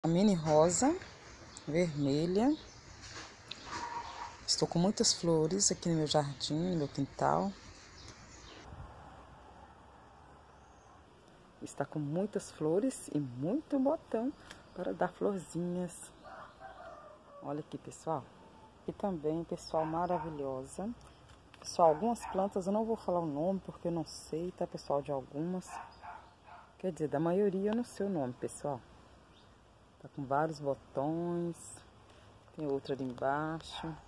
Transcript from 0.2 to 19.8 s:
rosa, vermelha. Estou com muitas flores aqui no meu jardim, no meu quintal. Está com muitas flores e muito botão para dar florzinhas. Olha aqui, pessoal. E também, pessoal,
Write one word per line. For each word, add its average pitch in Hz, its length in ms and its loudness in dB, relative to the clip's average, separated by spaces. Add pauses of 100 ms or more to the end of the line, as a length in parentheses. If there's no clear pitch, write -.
rosa, 170 600 6 (680)
vermelha. 170 880 4 (1900)
Estou - 200 2
com - 120 0
muitas 202 340 4
flores 165 580 4
aqui 175 200 0
no 165 60 4
meu 156 100 2
jardim, 147 640 2
no 180 60 0
meu 143 120 0
quintal. 147 640 2 (4000)
Está - 240 -4
com - 140 -4
muitas 175 520 -2
flores 190 600 2
e 147 80 2
muito 147 580 0
botão 269 540 2 (420)
para 185 200 -4
dar 180 140 2
florzinhas. 175 840 -2 (1500)
Olha 143 180 -6
aqui, - 160 -12
pessoal. 143 480 -6 (600)
E 170 60 -6
também, 165 520 0
pessoal, 160 400 -2